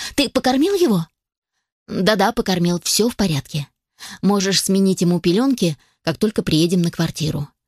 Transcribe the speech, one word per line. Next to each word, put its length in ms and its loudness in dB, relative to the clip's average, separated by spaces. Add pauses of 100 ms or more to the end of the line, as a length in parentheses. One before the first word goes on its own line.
(160)
Ты 140 0
покормил 440 2
его?» 320 2 (800)
«Да-да, 440 2
покормил. 500 0
Всё 280 0
в 60 -8
порядке. 520 -4 (540)
Можешь 420 0
сменить 380 2
ему 180 2
пелёнки, 580 0 (260)
как 140 -4
только 240 -2
приедем 400 2
на 100 0
квартиру. 580 -4 (180)